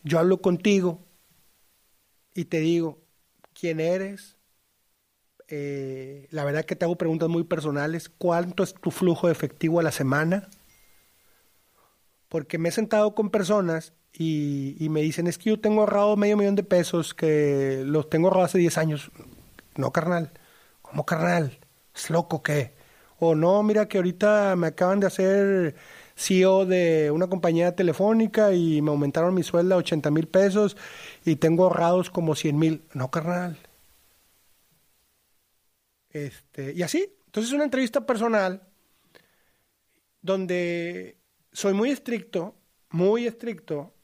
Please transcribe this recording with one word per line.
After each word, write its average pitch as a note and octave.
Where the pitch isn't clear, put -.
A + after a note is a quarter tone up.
Yo D#3+
hablo F3+
contigo F3+
y F3
te E3
digo E3
quién D#3+
eres. F#3+
Eh, C#3
la D3+
verdad D3
que F#3
te F3
hago F3
preguntas E3
muy E3+
personales. D#3
¿Cuánto F3
es -
tu -
flujo F3
de E3
efectivo D#3+
a E3
la D3+
semana? D#3
Porque E3
me E3
he -
sentado G#3+
con G#3
personas F3+
y, D3
y D#3
me D#3
dicen, D#3+
"Es E3
que A3
yo G#3+
tengo G#3+
ahorrado G#3
medio G#3
millón G3+
de G3+
pesos F3
que C#3+
los D3
tengo E3
ahorrados F#3
hace G3
diez E3+
años". D#3
No, C3
carnal. E3+
¿Cómo, -
carnal? E3
¿Es -
loco D#3+
o -
qué? D3
O E3
no, F#3
mira G#3+
que G#3
ahorita G3
me E3+
acaban F#3
de G3
hacer F#3+
C F#3
E F#3
O F#3+
de E3
una F3
compañía F3
telefónica G#3+
y E3
me D3+
aumentaron D3
mi F3+
sueldo F3+
a -
ochenta D#3
mil D#3+
pesos G3+
y E3
tengo E3
ahorrados E3+
como D#3+
cien D3
mil. D#3+
No, C3
carnal. F3
Este, C#3+
y F3
así. F4+
Entonces, A3+
una D4
entrevista C4
personal G#3
donde F3+
soy G3
muy A3+
estricto, G#3
muy G#3
estricto G3